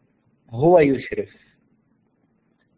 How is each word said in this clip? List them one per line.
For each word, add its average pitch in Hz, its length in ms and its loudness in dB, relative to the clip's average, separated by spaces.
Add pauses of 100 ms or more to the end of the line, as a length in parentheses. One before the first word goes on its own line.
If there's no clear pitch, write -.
(500)
هو 160 300 2
يشرف، 135 500 -4 (1500)